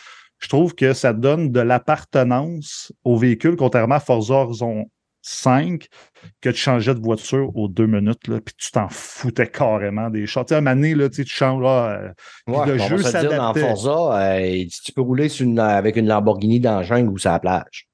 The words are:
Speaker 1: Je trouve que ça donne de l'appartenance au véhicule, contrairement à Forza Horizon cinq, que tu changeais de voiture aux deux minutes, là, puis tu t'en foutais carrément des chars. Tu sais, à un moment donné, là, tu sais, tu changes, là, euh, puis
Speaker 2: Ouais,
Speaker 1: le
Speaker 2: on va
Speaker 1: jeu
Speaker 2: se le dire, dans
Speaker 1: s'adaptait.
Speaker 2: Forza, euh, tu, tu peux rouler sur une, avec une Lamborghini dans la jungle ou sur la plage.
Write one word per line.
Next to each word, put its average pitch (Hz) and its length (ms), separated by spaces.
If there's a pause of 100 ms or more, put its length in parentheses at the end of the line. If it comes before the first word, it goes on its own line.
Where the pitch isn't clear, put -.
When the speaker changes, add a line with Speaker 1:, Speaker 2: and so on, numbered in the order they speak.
(400)
Speaker 1:
Je - 80
trouve 165 260
que 131 200
ça 127 180
donne 139 400
de 123 80
l'appartenance 131 1300 (100)
au 120 140
véhicule, 123 400
contrairement 123 380
à 147 40
Forza 117 360
Horizon 117 540 (320)
cinq, 156 680 (540)
que 127 80
tu 117 60
changeais 123 400
de 113 60
voiture 117 560
aux 107 100
deux 110 200
minutes, 107 420
là, 113 100
puis - 180
tu - 140
t'en 104 160
foutais - 600
carrément 107 600
des 107 160
chars. 127 200
Tu - 40
sais, 160 60
à 151 40
un - 20
moment 131 160
donné, 156 180
là, 139 140
tu 135 80
sais, 143 80
tu - 100
changes, 131 260
là, 123 280
euh, 98 200 (380)
puis 120 80
Speaker 2:
Ouais, 143 120
Speaker 1:
le 139 80
Speaker 2:
on - 20
va 104 100
Speaker 1:
jeu 160 120
Speaker 2:
se 196 40
le 127 160
dire, 151 120
dans 123 220
Speaker 1:
s'adaptait. 156 60
Speaker 2:
Forza, 135 580 (140)
euh, 95 80 (240)
tu, 85 60 (160)
tu - 80
peux 139 80
rouler 127 260
sur 135 180
une, 117 140
avec 107 380
une 110 100
Lamborghini 107 540
dans 110 160
la 92 60
jungle 117 260
ou 95 80
sur 92 140
la 85 80
plage. - 540